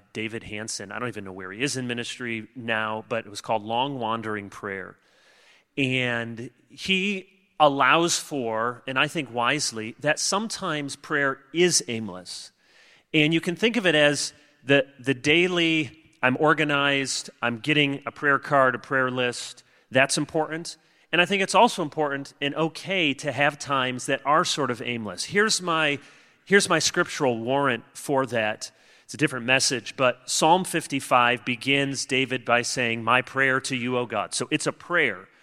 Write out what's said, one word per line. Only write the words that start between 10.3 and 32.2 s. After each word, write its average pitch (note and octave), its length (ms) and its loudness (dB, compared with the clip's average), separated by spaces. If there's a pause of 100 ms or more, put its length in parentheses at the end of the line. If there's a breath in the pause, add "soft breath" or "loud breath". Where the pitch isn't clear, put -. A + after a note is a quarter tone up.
prayer C#3+ 420 -2 (140)
is E3 340 2
aimless. G2+ 640 -10 (640 soft breath)
And D#3 180 4
you E3 80 2
can F3 140 -4
think A3+ 220 0
of G3 100 0
it D#3+ 80 4
as D3 380 2 (320 soft breath)
the, C#3 200 4 (140)
the B2+ 160 0
daily, D#3+ 840 2 (240)
I'm B2+ 200 2
organized, C#3+ 880 2 (100)
I'm A#2+ 180 -2
getting C#3+ 460 2
a A2+ 60 -8
prayer C#3+ 300 2
card, C3 340 4
a A2 60 -6
prayer C3 320 0
list, B2 500 -4 (300 soft breath)
that's C3 260 4
important. D#3 580 -4 (360 soft breath)
And E3 80 4
I F3 60 6
think G3 160 0
it's F#3 120 0
also G3 280 6
important C#3 580 -4
and C#3+ 140 -2
okay D#3+ 600 0
to C#3+ 160 -8
have C#3+ 280 2
times B2+ 480 -2
that C#3 180 -2
are D#3 220 4
sort C3+ 240 0
of A#2 100 -4
aimless. A#2 440 -6
Here's G#3 360 0
my, D#3+ 380 0 (480 soft breath)
here's F#3+ 240 4
my E3+ 80 6
scriptural C#3+ 600 0
warrant B2+ 540 0
for C3+ 340 0
that. A2 460 -4 (320 soft breath)
It's - 80 -18
a A2 60 -10
different C3 260 0
message, B2+ 500 0
but B2+ 300 2
Psalm F3 400 4
fifty-five B2+ 800 0
begins C3+ 640 -2
David B2+ 400 -2